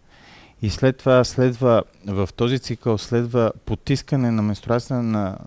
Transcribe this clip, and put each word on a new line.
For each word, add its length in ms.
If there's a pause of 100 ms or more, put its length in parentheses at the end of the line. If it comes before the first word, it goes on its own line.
(600)
И 80
след 280
това 260
следва, 600 (240)
в 280
този 240
цикъл 380
следва 540 (140)
потискане 680
на 100
менструацията 600
на, 440